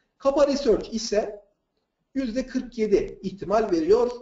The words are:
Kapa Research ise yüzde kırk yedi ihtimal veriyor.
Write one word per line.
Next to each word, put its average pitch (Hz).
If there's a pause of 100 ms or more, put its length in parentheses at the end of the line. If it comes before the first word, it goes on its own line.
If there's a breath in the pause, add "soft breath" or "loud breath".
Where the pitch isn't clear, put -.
(180)
Kapa 277
Research 233
ise - (720)
yüzde 262
kırk 254
yedi 196
ihtimal 202
veriyor. 208 (120)